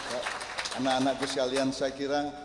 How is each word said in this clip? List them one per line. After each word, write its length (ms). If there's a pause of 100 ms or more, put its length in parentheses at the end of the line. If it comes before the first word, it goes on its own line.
(840)
anak-anakku 480
sekalian, 400
saya 240
kira 260 (240)